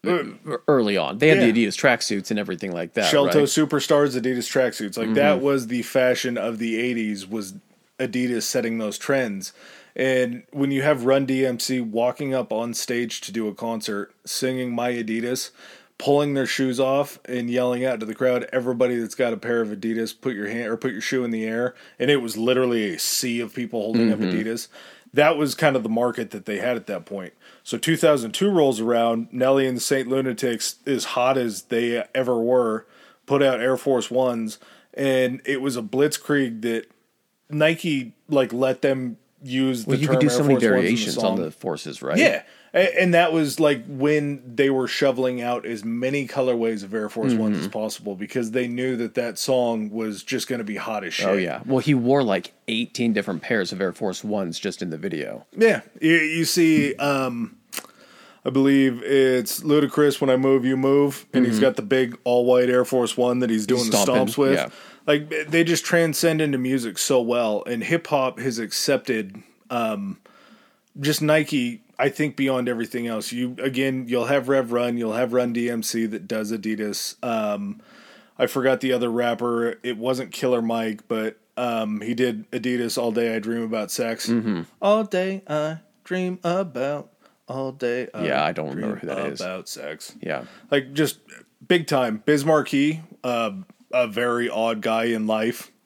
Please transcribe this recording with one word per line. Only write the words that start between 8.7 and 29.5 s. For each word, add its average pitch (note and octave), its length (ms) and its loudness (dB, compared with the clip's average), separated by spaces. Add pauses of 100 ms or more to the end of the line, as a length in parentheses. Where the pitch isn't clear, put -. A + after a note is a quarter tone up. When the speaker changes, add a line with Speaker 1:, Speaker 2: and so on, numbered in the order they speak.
Speaker 1:
those G#2+ 200 -6
trends. A#2 540 -2 (420)
And B2+ 480 0 (100)
when C#3 200 0
you C3+ 100 0
have C#3+ 220 2
Run C3+ 220 4
D C3 200 2
M B2 140 -4
C B2+ 200 -2
walking B2 540 -2
up B2 180 -2
on A#2 220 -4
stage A#2+ 480 -4
to - 100 -12
do A2 140 -2
a G#2 80 -4
concert, A2 580 -6 (120)
singing B2+ 500 -4
My A#2+ 180 -2
Adidas, A#2 580 -4 (480)
pulling C#3+ 360 2
their C3+ 120 0
shoes C3 320 0
off C#3 460 0
and B2 260 -4
yelling B2 340 0
out B2+ 140 -2
to A2 80 -8
the G#2+ 80 -8
crowd, B2 380 0
"Everybody B2 480 0
that's A2 160 -6
got A#2+ 160 0
a A2+ 40 -4
pair A#2 240 -2
of G#2+ 100 -2
Adidas, A2 480 -4
put B2+ 180 -4
your G2+ 100 -6
hand, A#2 220 -6
or A2+ 80 -2
put B2+ 160 -4
your G2 80 -8
shoe B2+ 240 -2
in A#2 80 -2
the A2 120 -2
air." A#2 300 -2 (240)
And B2 100 2
it C#3+ 100 6
was A2+ 180 -4
literally A#2 580 2
a D#2 60 -10
sea A#2+ 400 -2
of A2+ 120 -8
people A#2 300 -6
holding A2+ 260 2
Speaker 2:
Mm-hmm. G#2+ 140 0
Speaker 1:
up F#2+ 100 0
Adidas. A2 360 -4 (440)
That D3+ 240 4
was D3 200 0
kind D3 180 4
of B2+ 80 0
the A2 60 -4
market A#2 420 -2
that G2+ 140 -12
they G#2 140 -4
had A#2+ 180 -2
at G#2+ 100 -10
that F#2 180 -8
point. G2 280 -12 (320)
So - 140 -6
two D#3+ 180 2
thousand C#3+ 340 4
two F#3+ 180 0
rolls D3 300 4
around, A#2 540 2
Nelly C3 340 4